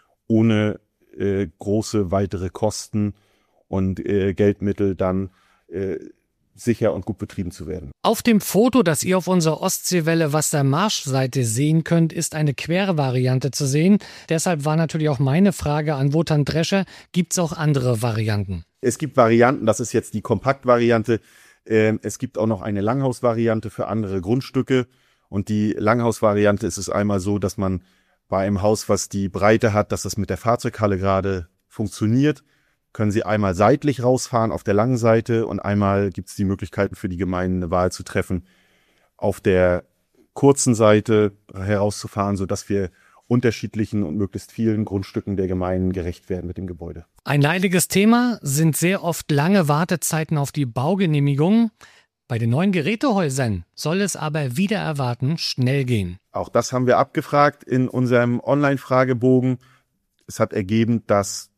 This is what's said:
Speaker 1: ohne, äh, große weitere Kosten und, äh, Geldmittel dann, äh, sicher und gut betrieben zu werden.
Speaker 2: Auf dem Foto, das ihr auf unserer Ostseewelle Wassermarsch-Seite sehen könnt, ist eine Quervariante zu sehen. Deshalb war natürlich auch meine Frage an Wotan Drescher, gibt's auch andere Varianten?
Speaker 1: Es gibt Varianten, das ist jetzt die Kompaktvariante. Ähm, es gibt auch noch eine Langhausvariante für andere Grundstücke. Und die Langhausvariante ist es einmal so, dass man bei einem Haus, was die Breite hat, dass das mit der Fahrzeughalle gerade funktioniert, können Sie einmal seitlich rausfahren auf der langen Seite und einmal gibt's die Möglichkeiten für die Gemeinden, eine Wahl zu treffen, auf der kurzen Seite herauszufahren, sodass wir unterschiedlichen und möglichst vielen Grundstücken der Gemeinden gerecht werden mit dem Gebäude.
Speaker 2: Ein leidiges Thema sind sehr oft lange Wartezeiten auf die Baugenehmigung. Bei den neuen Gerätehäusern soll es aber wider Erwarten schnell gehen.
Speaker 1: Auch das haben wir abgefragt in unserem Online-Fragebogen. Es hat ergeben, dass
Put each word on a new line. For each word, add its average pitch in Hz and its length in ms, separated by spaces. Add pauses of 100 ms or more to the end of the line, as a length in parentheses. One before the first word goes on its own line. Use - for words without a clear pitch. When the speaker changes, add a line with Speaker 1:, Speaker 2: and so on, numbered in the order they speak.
(260)
Speaker 1:
ohne, 110 540 (340)
äh, 98 340 (100)
große 104 520
weitere 95 380
Kosten 104 640 (560)
und, 95 320
äh, 98 320
Geldmittel 101 600
dann, 95 340 (400)
äh, 92 300 (580)
sicher 110 380
und 92 100
gut - 140
betrieben 95 320
zu - 160
werden. 80 240 (120)
Speaker 2:
Auf 220 200
dem 214 180
Foto, 233 440
das 160 180
ihr 185 160
auf 175 80
unserer 165 340
Ostseewelle 165 720
Wassermarsch-Seite 139 1120
sehen 147 380
könnt, 165 300
ist - 240
eine 151 180
Quervariante 135 960
zu 143 160
sehen. 165 320 (300)
Deshalb 160 360
war 156 120
natürlich 156 320
auch 135 100
meine 151 340
Frage 151 440
an 139 180
Wotan 156 300
Drescher, 170 400 (260)
gibt's 180 300
auch 165 120
andere 131 500
Varianten? 104 600 (180)
Speaker 1:
Es 113 180
gibt 147 180
Varianten, 117 500
das - 140
ist 117 120
jetzt - 220
die 104 80
Kompaktvariante. 117 1000 (460)
Ähm, 110 360
es 107 160
gibt - 200
auch 104 80
noch 107 160
eine 101 200
Langhausvariante 117 880
für - 180
andere 98 320
Grundstücke. 127 680 (420)
Und 98 200
die 107 240
Langhausvariante 104 960
ist - 80
es 95 120
einmal 101 300
so, 101 220
dass 95 160
man 95 260 (460)
bei 95 180
einem 98 160
Haus, 107 260
was 101 200
die 98 200
Breite 107 440
hat, 104 180
dass 101 120
das - 140
mit 98 140
der 92 60
Fahrzeughalle 110 600
gerade 95 500 (180)
funktioniert, 120 800 (480)
können 107 180
Sie 101 140
einmal 101 320
seitlich 123 480
rausfahren 120 480
auf 78 100
der 101 120
langen 120 240
Seite 113 500
und 98 100
einmal 101 520
gibt's - 260
die 104 80
Möglichkeiten 98 500
für 98 140
die 90 80
Gemeinden, 92 400
eine 87 160
Wahl 90 180
zu - 140
treffen, 92 420 (680)
auf - 240
der 90 420 (500)
kurzen 135 440
Seite 107 560 (200)
herauszufahren, 101 840
sodass 98 320
wir 98 220 (360)
unterschiedlichen 110 800
und 78 120
möglichst 101 360
vielen 110 320
Grundstücken 98 520
der 95 120
Gemeinden 92 440
gerecht 90 380
werden 90 160
mit 90 100
dem 90 120
Gebäude. 85 360 (200)
Speaker 2:
Ein 143 180
leidiges 180 460
Thema 233 540
sind 147 340
sehr 180 260
oft 165 300
lange 165 340
Wartezeiten 156 720
auf 139 140
die 143 140
Baugenehmigung. 156 1080 (560)
Bei 117 100
den 117 120
neuen 175 200
Gerätehäusern 156 960 (100)
soll 175 280
es 202 120
aber 147 420
wider 196 220
Erwarten 139 580
schnell 131 480
gehen. 98 340 (120)
Speaker 1:
Auch 95 180
das - 240
haben 127 140
wir 117 120
abgefragt 147 680
in 127 240
unserem 120 500
Online-Fragebogen. 131 1200 (720)
Es - 100
hat 110 140
ergeben, 110 560
dass - 500